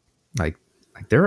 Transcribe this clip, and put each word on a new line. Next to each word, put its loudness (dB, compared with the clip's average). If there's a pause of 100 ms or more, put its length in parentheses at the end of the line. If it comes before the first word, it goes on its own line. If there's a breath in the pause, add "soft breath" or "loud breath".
(380)
like, -4 (380)
like, -20
there 4